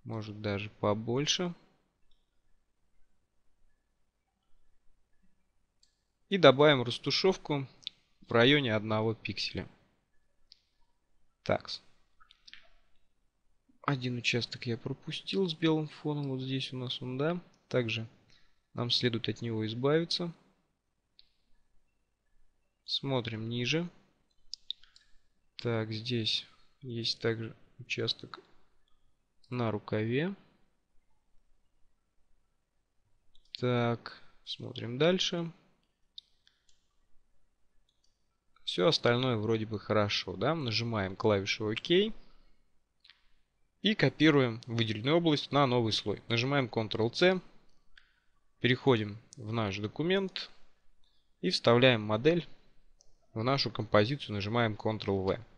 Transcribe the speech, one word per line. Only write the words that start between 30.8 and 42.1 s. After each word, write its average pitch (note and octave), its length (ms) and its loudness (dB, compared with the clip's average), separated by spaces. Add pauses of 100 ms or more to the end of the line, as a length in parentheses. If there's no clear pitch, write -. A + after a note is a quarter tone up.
Так, A#2+ 640 -2 (220)
смотрим A#2 540 -10
дальше. E3+ 540 0 (3000)
Все F3 240 2
остальное B2 480 2
вроде A2 300 0
бы A2 120 -8
хорошо, G#2 580 0
да? B2 180 0
Нажимаем A2+ 640 -2
клавишу G#2 500 0
Ок. F3+ 460 0 (1700)